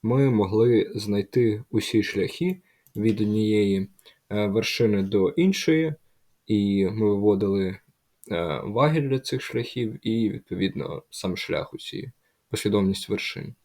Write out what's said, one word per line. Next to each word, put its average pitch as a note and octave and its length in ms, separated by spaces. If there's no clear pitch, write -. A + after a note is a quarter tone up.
Ми C3+ 240
могли G#2+ 640
знайти G#2 760
усі G#2+ 320
шляхи F3 580
від G#2+ 240
однієї, G#2 680
е, G#2 160
вершини G#2 560
до G2 260
іншої, D#3+ 680
і G2+ 400
ми G#2 220
виводили, G2 720
е, E2+ 340
ваги D3 360
для C3+ 180
цих - 240
шляхів A#2 640
і, A2 240
відповідно, F#2 800
сам F2+ 260
шлях - 380
усі, - 380
послідовність G2+ 580
вершин. - 460